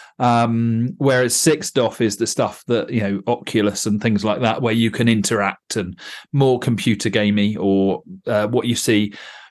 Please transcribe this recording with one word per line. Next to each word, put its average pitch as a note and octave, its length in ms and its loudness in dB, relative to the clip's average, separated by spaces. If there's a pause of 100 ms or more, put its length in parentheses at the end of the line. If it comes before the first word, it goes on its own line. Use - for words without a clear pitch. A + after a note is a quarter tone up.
(200)
Um, A#2 760 2
whereas B2+ 360 2
six - 380 0
doff - 280 0
is G#2+ 180 0
the A2+ 80 -2
stuff - 420 -4
that, A#2 220 0
you A#2 100 0
know, G2 260 -2
Oculus G#2 580 0
and G#2 160 0
things G#2+ 240 0
like G#2+ 180 -2
that, A2+ 200 0
where A2+ 100 0
you A2+ 180 2
can A#2 180 0
interact G#2 680 -2
and F#2 240 -6 (340)
more C3 280 4
computer A2+ 500 0
gamey, G#2 460 2
or, G2 460 2 (240)
uh, G#2+ 200 0
what A#2 200 0
you A#2 100 0
see G#2+ 360 0 (380)